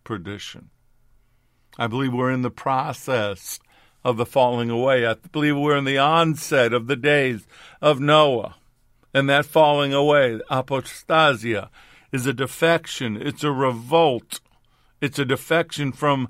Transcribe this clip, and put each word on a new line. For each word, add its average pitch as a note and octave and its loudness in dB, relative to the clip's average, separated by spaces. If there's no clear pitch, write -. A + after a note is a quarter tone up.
perdition. G2+ -12
I A#2 -4
believe B2+ -4
we're B2+ -2
in B2+ -2
the B2 -4
process C3 -6
of B2 0
the A#2 -2
falling A#2+ 0
away. B2 2
I A2+ 0
believe D3 0
we're C#3+ 0
in C#3 -4
the C3+ 0
onset D3 2
of A#2 -2
the C#3 -2
days C3 0
of D3+ 2
Noah. D3 2
And C#3 2
that C#3+ 2
falling D3 4
away, C#3 2
apostasia, C3 -2
is B2+ -4
a C3+ 0
defection. C3+ -2
It's C#3 -8
a D3+ 0
revolt. C3 0
It's C#3+ -4
a C#3 -2
defection C#3+ -2
from C3+ -2